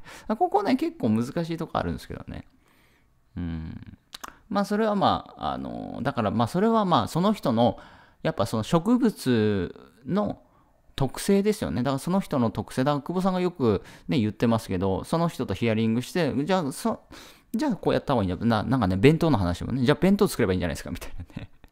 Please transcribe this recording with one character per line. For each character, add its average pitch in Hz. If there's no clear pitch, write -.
<laughs> -
こ 359
こ 403
ね、 254
結 330
構 117
難 110
し 131
い 165
と 160
こ -
あ -
る 87
ん -
で -
す -
け -
ど -
ね。 -
う 90
ん。 82
ま 202
あ 196
そ 208
れ 220
は 208
ま 123
あ、 73
あ 64
の、 55
だ 135
か 120
ら 104
ま 113
あ -
そ 175
れ 220
は 226
ま 156
あ 95
そ 165
の 208
人 -
の、 117
や 160
っ -
ぱ 98
そ 117
の 107
植 185
物 107
の 196
特 -
性 196
で 208
す -
よ 76
ね。 240
だ 139
か -
ら 135
そ -
の 196
人 156
の 113
特 -
性、 131
だ 147
か 143
ら 135
久 165
保 185
さ 190
ん -
が 180
よ 180
く 113
ね、 123
言 107
っ -
て -
ま 113
す -
け 95
ど、 95
そ -
の 170
人 131
と 101
ヒ 117
ア 110
リ 110
ン 113
グ 123
し -
て、 160
じ 185
ゃ 190
あ、 143
そ-、 -
じ 226
ゃ 294
あ 202
こ -
う -
や 131
っ -
た 147
方 120
が 101
い 92
い 90
ん 87
だ。 101
な-、 113
な -
ん -
か 104
ね、 95
弁 139
当 165
の 131
話 90
も -
ね、 131
じ 123
ゃ 147
あ -
弁 196
当 202
作 -
れ 107
ば 95
い -
い -
ん -
じ -
ゃ -
な -
い -
で -
す -
か、 -
み -
た -
い -
な -
ね。 -